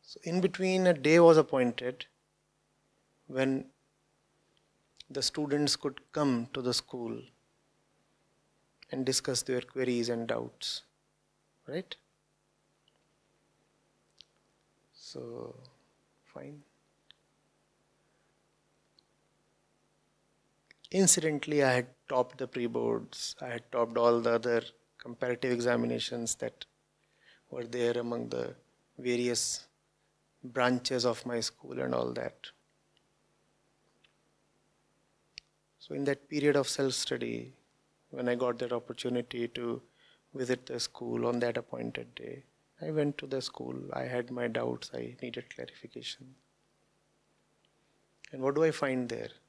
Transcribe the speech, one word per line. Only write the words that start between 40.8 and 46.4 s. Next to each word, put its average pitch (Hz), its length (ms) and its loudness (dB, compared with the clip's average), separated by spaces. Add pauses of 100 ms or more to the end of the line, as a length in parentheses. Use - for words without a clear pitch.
on 120 120 0
that 120 180 0
appointed 120 580 -8
day, - 280 -12 (380)
I 156 100 -6
went 147 280 0
to 135 80 -12
the 135 140 -4
school. 127 340 -8 (180)
I 131 100 -4
had 123 280 -4
my 120 160 -4
doubts. 123 460 -4
I 123 280 -8
needed 120 320 -10
clarification. - 840 -14 (2000)